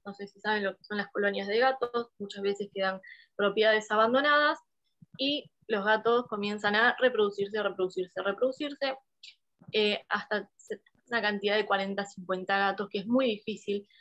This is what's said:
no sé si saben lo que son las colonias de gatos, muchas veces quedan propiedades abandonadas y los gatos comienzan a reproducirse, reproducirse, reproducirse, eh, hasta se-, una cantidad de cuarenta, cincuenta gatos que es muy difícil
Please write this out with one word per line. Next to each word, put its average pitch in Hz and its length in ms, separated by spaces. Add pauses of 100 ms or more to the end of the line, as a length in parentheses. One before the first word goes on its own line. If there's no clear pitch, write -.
no 202 80
sé 202 140
si - 120
saben 208 240
lo 196 140
que - 60
son 208 140
las 202 140
colonias 202 360
de 208 120
gatos, 240 500 (100)
muchas 202 220
veces 202 320
quedan 190 280 (340)
propiedades 214 560
abandonadas 277 680 (580)
y 277 340 (160)
los 208 160
gatos 220 440
comienzan 208 480
a 233 240
reproducirse, 214 640
reproducirse, 185 600
reproducirse, 269 760 (760)
eh, 208 340
hasta 208 480
se-, - 260 (260)
una 233 140
cantidad 202 360
de 208 80
cuarenta, 196 400
cincuenta 185 520
gatos 196 320
que 208 100
es 185 60
muy 254 200
difícil 202 600 (160)